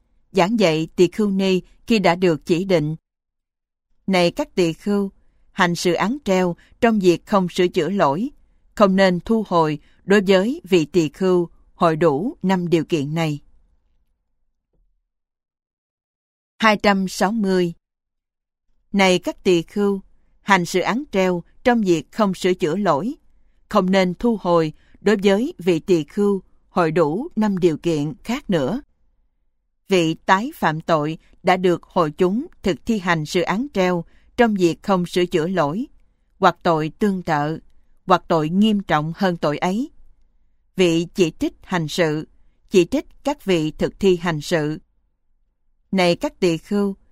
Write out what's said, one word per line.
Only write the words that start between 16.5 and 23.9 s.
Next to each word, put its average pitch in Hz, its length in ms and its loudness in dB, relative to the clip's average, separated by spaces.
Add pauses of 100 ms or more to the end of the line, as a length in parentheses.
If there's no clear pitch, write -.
Hai 220 180 2
trăm 190 320 0
sáu 196 240 -2
mươi. 185 400 0 (1200)
Này 190 260 2
các - 260 -8
tỳ 175 180 2
khưu, 202 380 -4 (400)
hành 185 240 2
sự 180 160 -2
án 233 320 -4
treo 185 300 0 (220)
trong 240 160 2
việc 170 320 0
không 196 220 -2
sửa 185 200 -2
chữa 170 220 -2
lỗi, 196 380 -2 (540)
không 185 220 0